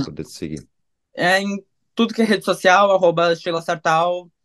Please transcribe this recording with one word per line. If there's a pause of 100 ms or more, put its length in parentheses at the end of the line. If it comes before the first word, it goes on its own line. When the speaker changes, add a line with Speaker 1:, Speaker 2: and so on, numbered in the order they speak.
Speaker 1:
poder
te
seguir. (480)
Speaker 2:
É,
em (320)
tudo
que
é
rede
social,
arroba
Sheila
Sartal, (140)